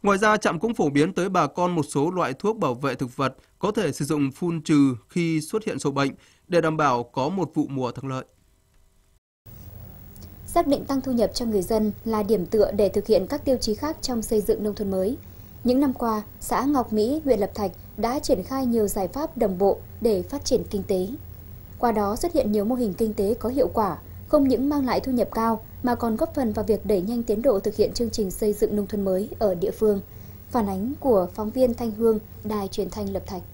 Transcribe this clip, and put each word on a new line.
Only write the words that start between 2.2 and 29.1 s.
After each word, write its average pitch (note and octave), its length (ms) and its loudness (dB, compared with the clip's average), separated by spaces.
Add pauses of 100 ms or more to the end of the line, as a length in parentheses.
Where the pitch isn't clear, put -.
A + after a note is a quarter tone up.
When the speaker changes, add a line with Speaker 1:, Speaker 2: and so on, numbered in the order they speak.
Speaker 1:
thuốc G#3+ 240 -2
bảo D3 160 0
vệ C3 220 -2
thực B2 200 -6
vật C3 200 -2 (240)
có G3+ 120 0
thể F#3 200 0
sử D3 140 -4
dụng C#3+ 260 0
phun E3+ 300 -4
trừ C#3+ 340 4 (140)
khi E3 320 0
xuất A3 220 -4
hiện D3+ 160 -4
sâu C#3+ 120 -2
bệnh C#3 200 0 (360)
để E3+ 140 4
đảm D#3+ 160 0
bảo B2+ 260 2
có C3+ 260 -2
một F3 240 -2
vụ D3 160 0
mùa C3 220 -4
thắng B2+ 160 -10
lợi. C3 180 -6 (2250)
Speaker 2:
Xác E4+ 220 2
định C#4 180 2
tăng C4+ 160 0
thu C4 100 -4
nhập A3+ 220 2
cho A#3+ 120 -2
người G#3+ 160 2
dân G#3+ 300 2 (140)
là A3 180 0
điểm G3 220 2
tựa G#3+ 260 4
để G3+ 180 4
thực G3 180 0
hiện F#3+ 220 4
các D4 160 -4
tiêu C4 160 4
chí G#3+ 140 0
khác D#4 260 -4
trong A#3+ 200 -2
xây G#3 200 0
dựng G3+ 220 0
nông G#3 120 -2
thôn G3 160 -4
mới. F#3+ 260 0 (460)
Những B3 160 4
năm C#4 140 4
qua, A3 300 -2 (160)
xã A3+ 240 0
Ngọc C4+ 300 2
Mỹ, A#3+ 320 2
huyện A#3+ 140 4
Lập G3 160 0
Thạch G3 160 -2 (260)
đã A#3 220 0
triển G3 240 2
khai C4+ 220 -2
nhiều A3+ 220 2
giải F#3+ 260 -2
pháp D4+ 240 -6
đồng G3 200 2
bộ G3 240 4 (200)
để G#3 280 2
phát C#4 160 -8
triển G3 240 2
kinh F#3+ 140 -2
tế. F#3 240 0 (720)
Qua A#3 120 4
đó G#3 240 0
xuất F4 180 -2
hiện G#3+ 180 2
nhiều G#3 140 2
mô B3+ 100 0
hình A3+ 180 0
kinh A3 200 0
tế G3+ 260 0
có A3 100 -2
hiệu C4+ 240 2
quả, G3+ 240 0 (300)
không C#4 200 4
những C4 220 2
mang C#4+ 160 0
lại G3+ 140 2
thu C4 120 -4
nhập A#3+ 200 2
cao A3+ 340 0 (180)
mà A#3+ 120 2
còn A#3 200 -2
góp D#4+ 200 -2
phần A#3 180 0
vào G#3 140 -2
việc G3+ 180 0
đẩy G3 160 2
nhanh A#3 220 -2
tiến A3 180 0
độ A#3 180 4
thực G#3 160 -2
hiện G3+ 180 2
chương A#3 160 -2
trình F#3+ 220 -2
xây G#3 220 0
dựng G#3 220 0
nông G3+ 120 0
thôn G3+ 180 -4
mới F#3+ 240 0 (100)